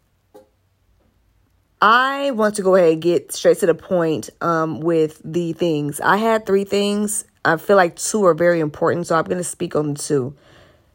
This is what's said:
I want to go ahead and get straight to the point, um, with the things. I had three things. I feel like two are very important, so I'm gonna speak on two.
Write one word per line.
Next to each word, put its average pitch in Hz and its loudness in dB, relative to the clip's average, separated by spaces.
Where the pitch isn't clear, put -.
I 262 2
want 214 0
to 202 -4
go 185 4
ahead 170 6
and 160 -6
get 170 0
straight - 2
to 190 0
the 165 2
point, 160 -4
um, 160 -4
with 160 0
the 165 -4
things. 151 -2
I 180 2
had 220 -2
three 196 2
things. 202 -2
I 160 2
feel 202 2
like 175 4
two - -2
are 165 4
very 170 2
important, 156 -2
so 170 0
I'm 160 0
gonna 180 -4
speak - -8
on 147 -2
two. 143 -4